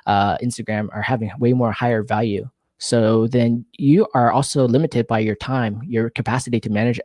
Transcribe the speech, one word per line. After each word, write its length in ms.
uh, 320
Instagram, 560
are 80
having 280
way 140
more 200
higher 300
value. 460
So 500
then 460
you 400
are 180
also 360
limited 400
by 120
your 160
time, 480
your 260
capacity 500
to 100
manage 360